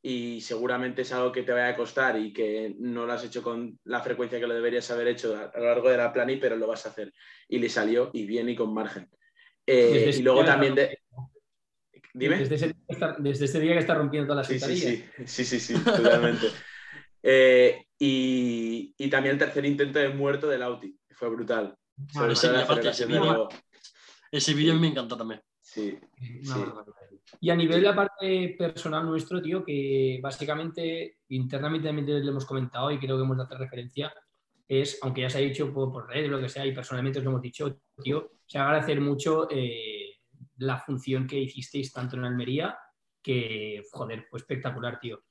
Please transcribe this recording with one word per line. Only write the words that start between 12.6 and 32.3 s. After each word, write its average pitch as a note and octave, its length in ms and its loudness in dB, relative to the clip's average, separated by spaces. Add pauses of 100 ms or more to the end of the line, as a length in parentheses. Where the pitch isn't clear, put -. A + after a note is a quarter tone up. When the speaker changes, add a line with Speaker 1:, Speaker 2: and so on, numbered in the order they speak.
Speaker 2:
día D#3+ 100 -4 (120)
está, - 300 -4
desde C#3 280 0
ese D#3 140 0
día D#3+ 140 4
que E3+ 60 4
está D#3+ 140 2
rompiendo D3 380 0
todas C#3 180 -2
las C3 100 -2
Speaker 1:
Sí, D3 140 -2
sí, - 60 0
Speaker 2:
sentadillas. A#2+ 500 -4
Speaker 1:
sí, - 140 -2
sí, A#2+ 160 -2
sí, - 160 -4
sí, - 80 2
totalmente. A#2 680 4
<laughs> - 40 -14 (680)
Eh, B2+ 600 8 (160)
y, B2 1000 0
y C#3 100 -2
también C3+ 260 2
el C#3 40 -2
tercer C#3+ 260 0
intento C#3+ 360 2
de C#3 80 4
muerto C#3 400 0
del C3+ 100 2
Lauti, A#2+ 400 -6 (120)
fue - 200 -6
brutal. A2 460 -2 (360)
Speaker 3:
Claro, A#2+ 220 2
Speaker 1:
Sobre - 0 -
Speaker 4:
sí, - 80 2
Speaker 1:
todo E3 100 6
la - 60 4
Speaker 4:
y - 60 2
aparte, A#2 240 2
Speaker 1:
aceleración A#2+ 220 -2
Speaker 4:
ese - 40 0
Speaker 1:
de - 60 4
Speaker 4:
vídeo, A#2 120 4
Speaker 1:
nuevo. A2+ 160 0 (840)
Speaker 4:
ese D3 220 0
vídeo D#3 180 6
a - 20 4
mí E3 60 4
me E3 80 4
encantó B2 280 -4
también. A2+ 240 -8 (200)
Speaker 1:
Sí, G#2 360 -8 (480)
Speaker 3:
Una C3+ 100 -6
Speaker 1:
sí. G#2 80 -4
Speaker 3:
barbaridad. G#2+ 580 -14 (200)
Speaker 2:
Y E3 100 0
a E3+ 40 4
nivel, E3 260 4
Speaker 1:
Sí. G3 60 6
Speaker 2:
aparte, F#3+ 720 0
personal E3 480 -4
nuestro, D#3+ 340 -2
tío, D#3+ 240 -4
que C3+ 560 0
básicamente D#3+ 1000 -6 (100)
internamente C#3 580 -2
también D3 380 -2
le C#3+ 40 -2
hemos C#3 160 -4